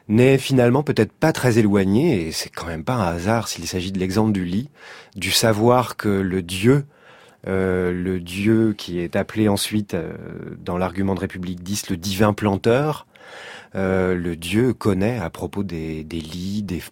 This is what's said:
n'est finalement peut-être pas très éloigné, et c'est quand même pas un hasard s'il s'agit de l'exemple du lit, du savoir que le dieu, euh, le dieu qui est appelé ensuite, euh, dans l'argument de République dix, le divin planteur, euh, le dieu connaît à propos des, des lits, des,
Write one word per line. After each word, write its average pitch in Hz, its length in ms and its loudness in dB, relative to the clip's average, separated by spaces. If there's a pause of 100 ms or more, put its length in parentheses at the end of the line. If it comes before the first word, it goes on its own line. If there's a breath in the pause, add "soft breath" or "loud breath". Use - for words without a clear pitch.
n'est 123 300 6
finalement 131 440 4
peut-être 120 300 2
pas 160 220 2
très 120 240 2
éloigné, 101 720 4
et 80 40 -6
c'est - 180 -8
quand - 180 -12
même 80 160 -8
pas 127 120 -2
un 87 200 0
hasard 104 320 0
s'il 85 200 -8
s'agit 92 240 -4
de 95 80 -2
l'exemple 104 320 2
du 95 140 0
lit, 101 240 -4 (460 loud breath)
du 95 160 -4
savoir 113 640 4
que 107 120 -2
le 95 320 0
dieu, 104 440 2 (600 soft breath)
euh, 92 440 0
le 90 280 -2
dieu 101 580 2
qui 87 220 -6
est 85 160 -4
appelé 107 320 0
ensuite, 104 460 -2
euh, 82 200 -6 (460)
dans 87 180 -4
l'argument 92 380 0
de 87 60 -4
République 92 420 -6
dix, 101 260 -6
le 95 80 -4
divin 101 360 2
planteur, 113 760 0 (640 loud breath)
euh, 92 420 0
le 87 200 -4
dieu 101 380 0
connaît 104 440 0
à 85 120 -4
propos 98 340 -6
des, 80 400 -6
des 80 160 -8
lits, 90 420 -6
des, 90 300 -6